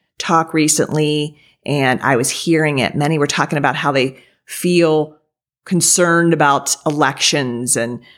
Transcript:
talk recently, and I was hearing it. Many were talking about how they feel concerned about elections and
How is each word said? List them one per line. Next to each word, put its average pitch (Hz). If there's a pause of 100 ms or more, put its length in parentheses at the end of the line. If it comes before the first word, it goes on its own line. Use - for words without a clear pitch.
(180)
talk 165
recently, 151 (260)
and 135
I 131
was 123
hearing 156
it. 110
Many 147
were 143
talking 151
about 139
how 143
they 135 (240)
feel 160 (480)
concerned 170
about 143 (100)
elections 135
and 120 (160)